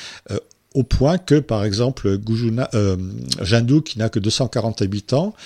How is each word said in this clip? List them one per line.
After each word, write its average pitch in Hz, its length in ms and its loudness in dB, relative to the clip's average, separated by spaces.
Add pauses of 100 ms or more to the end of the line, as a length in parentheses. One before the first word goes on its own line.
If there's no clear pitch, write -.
(320)
euh, 101 80 -4 (340)
au 135 100 2
point 156 360 2
que, - 160 2
par 113 280 0
exemple, 104 540 0
Goujouna-, 113 560 -2
euh, 98 240 2 (460)
Jindou, 117 380 4
qui - 180 -10
n'a 113 100 0
que - 80 -2
deux 104 140 0
cent 131 160 0
quarante 110 340 -2
habitants, 107 540 -2 (100)